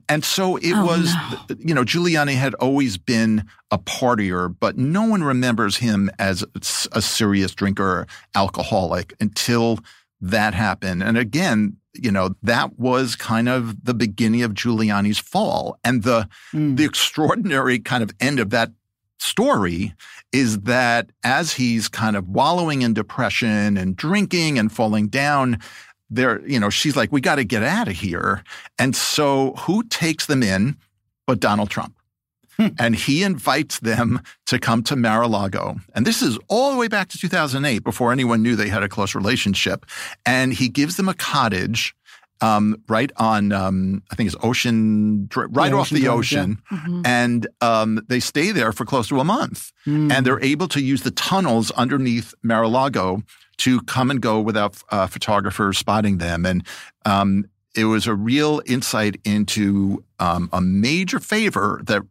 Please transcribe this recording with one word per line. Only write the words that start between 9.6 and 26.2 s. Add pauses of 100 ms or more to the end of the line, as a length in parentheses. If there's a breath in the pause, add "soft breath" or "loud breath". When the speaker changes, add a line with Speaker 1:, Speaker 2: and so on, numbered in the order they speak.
Speaker 1:
that
happened.
And
again, (180)
you
know,
that
was
kind
of
the
beginning
of
Giuliani's
fall.
And
the, (240 loud breath)
Speaker 3:
Mm.
Speaker 1:
the
extraordinary
kind
of (100)
end
of
that (500)
story (380 loud breath)
is
that (120)
as
he's
kind
of
wallowing
in
depression
and
drinking
and
falling
down, (520 loud breath)
there,